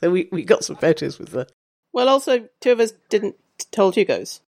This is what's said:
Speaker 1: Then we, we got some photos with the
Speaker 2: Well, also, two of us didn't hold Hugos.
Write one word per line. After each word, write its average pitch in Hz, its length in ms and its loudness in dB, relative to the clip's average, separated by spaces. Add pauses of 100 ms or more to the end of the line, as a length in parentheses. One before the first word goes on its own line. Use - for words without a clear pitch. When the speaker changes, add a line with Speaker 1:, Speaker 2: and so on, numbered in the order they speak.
Speaker 1:
Then 175 120 2
we, 185 180 -2
we 160 140 -6
got - 200 0
some - 120 -10
photos 156 420 -2
with - 120 -16
the 127 180 -8 (460)
Speaker 2:
Well, 254 160 2
also, 262 380 0 (120)
two 247 120 2
of 226 80 2
us 226 120 2 (160)
didn't 208 280 -2 (380)
hold 190 200 4
Hugos. 127 460 -2 (140)